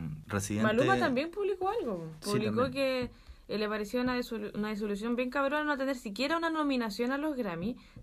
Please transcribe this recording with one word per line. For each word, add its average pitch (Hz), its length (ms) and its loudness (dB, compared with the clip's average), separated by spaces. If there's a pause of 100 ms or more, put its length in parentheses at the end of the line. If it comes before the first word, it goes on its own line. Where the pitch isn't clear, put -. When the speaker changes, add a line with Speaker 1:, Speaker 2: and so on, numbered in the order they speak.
(280)
Speaker 1:
Residente. 104 400 2
Speaker 2:
Maluma 226 320 6
también 294 320 2
publicó 381 380 0
algo, 214 500 -2
Speaker 1:
Sí, - 100 -6
Speaker 2:
publicó 214 360 2
Speaker 1:
también. 269 60 0 (360)
Speaker 2:
que, - 20 -12 (380)
eh, 208 120 -2
le 214 100 0
pareció 214 320 -2
una 247 160 2
disolu-, 233 380 -4
una 208 140 -2
disolución 214 460 -2
bien 254 140 0
cabrona 285 340 2
no 294 140 2
tener 262 180 0
siquiera 254 420 0
una 330 120 0
nominación 254 640 0
a 277 80 0
los 302 160 0
Grammy, 208 400 -2 (280)